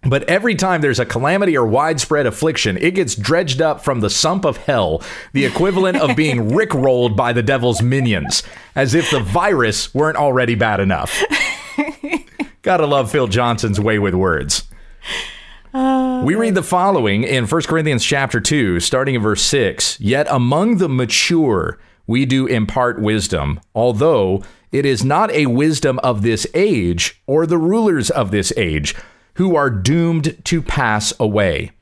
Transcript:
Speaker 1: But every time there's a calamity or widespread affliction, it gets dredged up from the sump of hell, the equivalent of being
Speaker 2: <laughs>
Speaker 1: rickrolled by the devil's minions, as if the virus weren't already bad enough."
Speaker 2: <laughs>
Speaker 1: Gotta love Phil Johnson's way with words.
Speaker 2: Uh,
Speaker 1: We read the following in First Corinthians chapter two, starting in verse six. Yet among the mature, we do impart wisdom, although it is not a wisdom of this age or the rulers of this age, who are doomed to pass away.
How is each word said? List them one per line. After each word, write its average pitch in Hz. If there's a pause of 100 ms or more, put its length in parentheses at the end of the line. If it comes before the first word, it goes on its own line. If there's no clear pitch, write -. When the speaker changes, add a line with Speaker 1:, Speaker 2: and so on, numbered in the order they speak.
Speaker 1:
But 135
every 196
time 185
there's 139
a 123
calamity 165
or 123
widespread 147
affliction, 117
it 180
gets 170
dredged 135
up 151
from 127
the 104
sump 185
of 143
hell, 92 (320)
the 135
equivalent 185
of 139
being 123
Speaker 2:
<laughs> -
Speaker 1:
rickrolled 131
by 120
the 120
devil's 120
minions, 120 (320)
as 131
if 165
the 139
virus 120
weren't 156
already 127
bad 104
enough." 95 (760)
Speaker 2:
<laughs> -
Speaker 1:
Gotta 156
love 135
Phil 131
Johnson's 110
way 107
with 98
words. 82 (1080)
Speaker 2:
Uh, 262
Speaker 1:
We 156
read 220
the 185
following 165
in 123
First 156
Corinthians 156
chapter 139
two, 101
starting 135
in 117
verse 104
six. -
Yet 127
among 147
the 180
mature, 127 (280)
we 123
do 131
impart 120
wisdom, 90 (140)
although 110 (300)
it 139
is 123
not 170
a 147
wisdom 135
of 113
this 113
age 113
or 156
the 170
rulers 175
of 110
this 101
age, 78 (400)
who 180
are 139
doomed 156
to 170
pass 110
away. 101 (120)